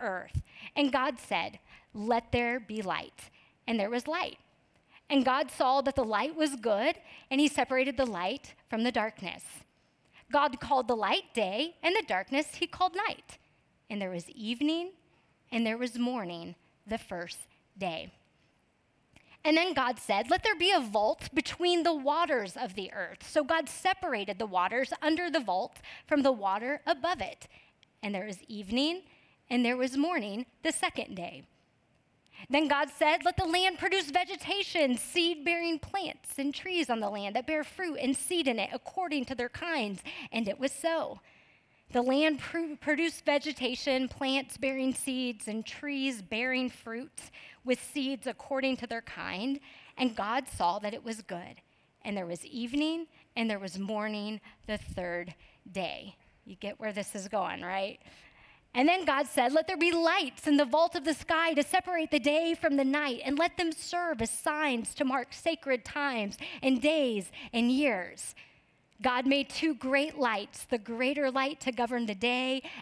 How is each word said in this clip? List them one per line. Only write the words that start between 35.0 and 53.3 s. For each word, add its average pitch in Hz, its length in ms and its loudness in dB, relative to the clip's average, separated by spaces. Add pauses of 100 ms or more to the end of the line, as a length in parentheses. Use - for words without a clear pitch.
plants - 600 -6
and 277 120 0
trees 349 380 -2
on 226 80 0
the 208 120 -2
land 202 260 -4
that 254 100 -2
bear 311 160 0
fruit 349 380 -6
and 269 160 2
seed 330 320 2
in 233 100 2
it 196 140 -2
according 294 540 -2
to 262 100 -6
their 240 120 -2
kinds." 247 540 -4 (300)
And 220 160 0
it - 100 -4
was 269 140 0
so. 330 480 -2 (680)
The 247 120 2
land 277 380 4
pr-, 330 400 -4
produced 302 440 0
vegetation, 262 840 0
plants 269 480 -2
bearing 262 360 0
seeds, 254 540 -4
and 220 180 -6
trees 269 560 -4
bearing 254 480 -2
fruit - 600 -12 (340)
with 254 160 0
seeds 269 460 -4
according 262 520 -2
to 240 100 -8
their 233 140 -8
kind. 196 580 -6 (360)
And 247 200 0
God 226 320 -2
saw 208 320 0
that 208 140 -4
it 220 100 -12
was 220 180 -6
good. 170 400 -12 (420)
And 208 120 -4
there 185 100 -4
was 170 200 -6
evening, 294 600 -2 (300)